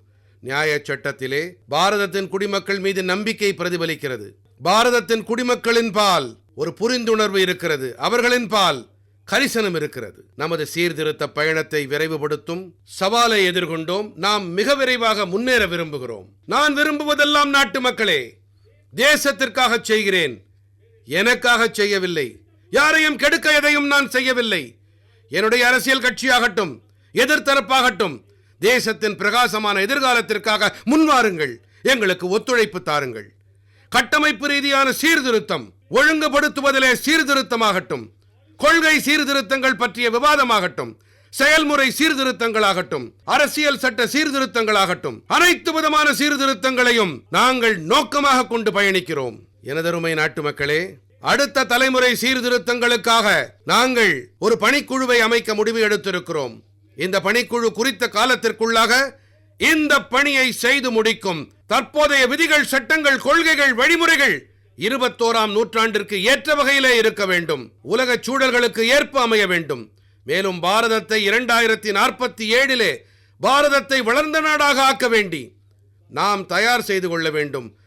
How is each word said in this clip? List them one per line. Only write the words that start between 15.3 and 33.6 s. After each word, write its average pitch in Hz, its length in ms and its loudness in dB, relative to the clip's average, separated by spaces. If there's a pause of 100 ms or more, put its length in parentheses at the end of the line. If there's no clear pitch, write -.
விரும்புகிறோம். 143 580 -8 (220)
நான் 285 260 2
விரும்புவதெல்லாம் 294 760 0
நாட்டு 277 300 0
மக்களே, 226 400 0 (720)
தேசத்திற்காக 254 880 0
செய்கிறேன், 185 540 0 (720)
எனக்காக 226 640 2
செய்யவில்லை. 185 580 -2 (460)
யாரையும் 311 460 2
கெடுக்க 311 340 2
எதையும் 294 340 2
நான் 285 220 2
செய்யவில்லை. 240 540 -2 (680)
என்னுடைய 220 320 2
அரசியல் 247 420 2
கட்சியாகட்டும், 240 680 0 (420)
எதிர்த்தரப்பாகட்டும், 254 1000 0 (460)
தேசத்தின் 214 560 0
பிரகாசமான 208 640 0
எதிர்காலத்திற்காக 220 880 0 (120)
முன்வாருங்கள், 233 720 2 (320)
எங்களுக்கு 202 420 0
ஒத்துழைப்பு 214 540 0
தாருங்கள். 127 460 -4 (640)